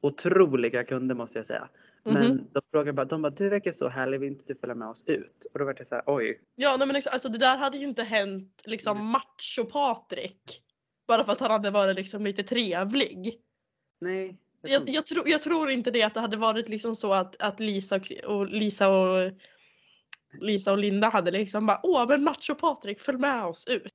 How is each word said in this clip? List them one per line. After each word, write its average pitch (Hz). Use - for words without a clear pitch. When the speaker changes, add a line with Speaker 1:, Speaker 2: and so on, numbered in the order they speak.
Speaker 1:
Otroliga 143
kunder 127
måste 117
jag 107
säga. -
Men 220
Speaker 2:
Mhm. 254
Speaker 1:
de 139
frågar 147
bara, 139
de 160
bara, 151
"Du 196
verkar 202
så -
härlig, 131
vill 139
inte 139
du 131
följa 123
med 113
oss 113
ut?" -
Och 143
då 143
var 135
det 131
så -
här, 120
oj. 120
Speaker 2:
Ja, 269
nej, 269
men 277
exa-, 277
alltså 254
det 226
där 262
hade 277
ju 277
inte 233
hänt 196
liksom 208
Speaker 1:
Nej. 208
Speaker 2:
macho-Patrik. -
Bara 226
för 208
att 196
han 247
hade 208
varit 196
liksom 196
lite 202
trevlig. 208
Speaker 1:
Nej, 190
jag -
Speaker 2:
Jag, -
Speaker 1:
tror 277
inte. 269
Speaker 2:
jag 311
tror, 320
jag 302
tror 311
inte 247
det, 226
att 214
det 226
hade 220
varit 226
liksom 214
så 208
att, 190
att 202
Lisa 196
och 190
Kri-, -
och 202
Lisa 208
och, 185
Lisa 202
och 196
Linda 208
hade 190
liksom 208
bara, 208
"Åh, 285
men 285
macho-Patrik, 285
följ 262
med 254
oss 170
ut." 240